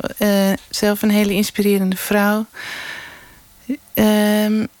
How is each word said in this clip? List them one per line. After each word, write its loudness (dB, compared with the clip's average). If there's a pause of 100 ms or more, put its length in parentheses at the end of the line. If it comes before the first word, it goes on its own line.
(180)
eh, 2 (180)
zelf 0
een 2
hele 2
inspirerende 0
vrouw. 0 (1500)
Ehm, 2 (140)